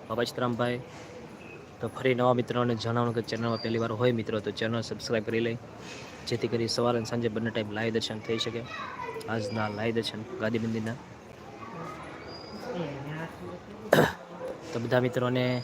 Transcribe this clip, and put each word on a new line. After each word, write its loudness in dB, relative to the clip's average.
બાબા 0
સીતારામભાઈ. 0
તો -4
ફરી 4
નવા 6
મિત્રોને 4
જણાવવાનું 2
કે 2
ચેનલમાં 0
પહેલી 0
વાર 2
હોય 6
મિત્રો 0
તો 0
ચેનલ 0
સબસ્ક્રાઈબ -2
કરી 2
લે, 2
જેથી 2
કરી 2
સવારે 4
અને 0
સાંજે 0
બંને 2
ટાઈમ 0
લાઈવ 0
દર્શન 0
થઈ 0
શકે. -2
આજના 0
લાઈવ 0
દર્શન 0
ગાંધી 2
મંદિરના. 0
તો -4
બધા 4
મિત્રોને, 4